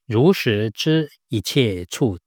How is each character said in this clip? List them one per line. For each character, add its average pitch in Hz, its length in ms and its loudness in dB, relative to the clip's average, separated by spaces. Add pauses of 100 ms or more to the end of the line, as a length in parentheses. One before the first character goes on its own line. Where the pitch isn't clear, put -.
如 127 280 4
实 107 360 0
知 156 400 -2 (200)
一 113 120 -2
切 101 440 0
处 104 420 -4